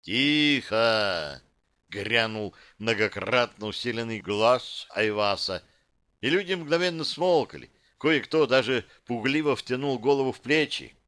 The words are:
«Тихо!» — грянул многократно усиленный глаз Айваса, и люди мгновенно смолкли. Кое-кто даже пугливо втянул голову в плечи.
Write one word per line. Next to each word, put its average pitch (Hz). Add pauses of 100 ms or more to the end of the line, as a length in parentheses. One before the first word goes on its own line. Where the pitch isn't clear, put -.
«Тихо!» — 113 (480)
грянул 107 (220)
многократно 107
усиленный 113
глаз 107
Айваса, 101 (580)
и 117
люди 180
мгновенно 165
смолкли. 143 (260)
Кое-кто 151
даже 123 (220)
пугливо 135
втянул 131
голову 135
в -
плечи. 147 (140)